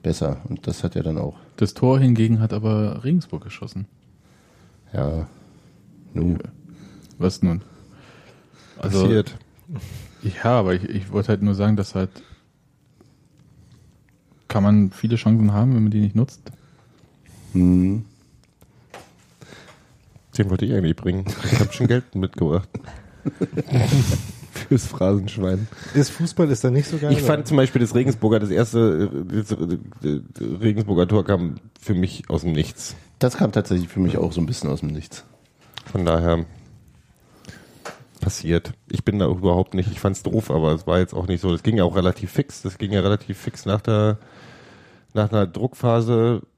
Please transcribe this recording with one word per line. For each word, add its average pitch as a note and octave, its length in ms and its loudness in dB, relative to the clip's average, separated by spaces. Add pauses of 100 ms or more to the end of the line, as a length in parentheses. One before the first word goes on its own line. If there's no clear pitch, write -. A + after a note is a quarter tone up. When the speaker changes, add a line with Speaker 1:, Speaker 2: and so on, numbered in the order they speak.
Speaker 1:
besser. D#2 360 -2 (100)
Und - 180 -8
das - 180 -6
hat F2 100 -4
ja - 80 -2
dann D#2+ 160 -4
auch C#2+ 180 -8 (200)
Speaker 2:
Das - 180 -2
Tor C3 240 2
hingegen A#2 420 4
hat A2 140 0
aber G#2+ 500 -2
Regensburg D#3+ 400 -2
geschossen. - 420 -12 (1040)
Speaker 1:
Ja. D#2+ 340 -4 (880)
Nu. E2+ 220 0 (840)
Speaker 2:
Was - 240 0
nun? E3+ 180 0 (1160)
Also, F#2+ 240 0
Speaker 3:
Passiert. G#2+ 340 2 (840)
Speaker 2:
ja, - 220 -6 (140)
aber F#2 160 2
ich, F#2 100 -4
ich G2 280 -8
wollte G#2 160 -2
halt G2+ 140 2
nur G2+ 120 2
sagen, G#2 220 2
dass G2+ 180 -4
halt, F#2 160 -2 (2500)
kann G#2 140 2
man G#2 280 6
viele A#2 260 -2
Chancen G#2+ 360 4
haben, A#2+ 220 2
wenn A2+ 80 4
man G#2+ 100 2
die G#2+ 80 2
nicht G#2 160 2
nutzt. - 240 0 (1120)
Speaker 1:
Mhm. F#2 520 4 (2250)
Speaker 3:
Den G2+ 120 2
wollte F#2 140 0
ich B2 80 -2
eigentlich F2 240 0
bringen. F#2+ 280 -4 (280)
Ich A#2+ 80 2
hab G#2 140 0
schon B2 140 0
Geld B2 260 0
mitgebracht. F#2 540 -2 (560)
<laughs> - 1160 -2 (320)
Das C3 160 2
Phrasenschwein. F#2+ 800 -2 (280)
Speaker 4:
Das D3 160 2
Fußball E3 400 -2
ist C3 140 -2
da B2+ 60 4
nicht C#3 180 0
so E3+ 100 -6
geil, D3 140 0
Speaker 3:
Ich - 100 2
fand D3 180 2
Speaker 4:
oder? D3 40 -8
Speaker 3:
zum D#3 120 0
Beispiel B2+ 240 4
das A#2 140 0
Regensburger, A2+ 440 4
das G#2 120 -2
erste, G#2+ 600 2 (200)
äh, G2 120 -4
das, G#2 100 -10
äh, D#2+ 680 -4 (400)
Regensburger G#2 480 2
Tor G#2 160 2
kam F2 320 0 (240)
für G#2 140 -2
mich F2+ 360 -2
aus - 120 -2
dem E2+ 100 -2
Nichts. - 420 -4 (240)
Speaker 1:
Das B2+ 180 0
kam A#2 160 2
tatsächlich F2+ 360 0
für G2 120 -6
mich F2+ 160 2
auch E2+ 160 -2
so E2+ 80 -4
ein D#2+ 60 0
bisschen D#2 240 -4
aus C#2 100 -4
dem D2+ 100 -6
Nichts. - 340 -12 (680)
Speaker 3:
Von F#2 160 -2
daher E2 400 0 (1700)
passiert. E2+ 520 -2 (160)
Ich - 160 -6
bin G#2 140 0
da F#2 100 2
überhaupt F#2 460 0
nicht, F#2 160 -2
ich - 100 -12
fand's G2 220 -2
doof, G2+ 280 -2
aber D#2 220 2
es D#2+ 140 -4
war F2 120 2
jetzt F2+ 160 0
auch F2+ 120 -4
nicht F2 140 -2
so, F#2 120 0
das E2 100 -2
ging A2+ 160 2
ja F2+ 60 4
auch F2 120 0
relativ F2+ 340 0
fix, - 320 -4
das F2+ 160 -8
ging G2+ 140 -6
ja G2 80 2
relativ G2 380 -2
fix - 280 -12
nach G#2 140 0
der, G#2+ 380 0 (960)
nach G#2 180 0
einer G#2 140 2
Druckphase A#2 960 0 (160)